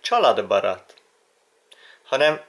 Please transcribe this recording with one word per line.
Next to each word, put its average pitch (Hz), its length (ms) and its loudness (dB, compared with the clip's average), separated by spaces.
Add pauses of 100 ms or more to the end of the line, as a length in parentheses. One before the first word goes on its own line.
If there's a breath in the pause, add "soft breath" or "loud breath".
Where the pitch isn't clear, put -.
családbarát? 98 960 -2 (1080 soft breath)
Hanem 151 440 0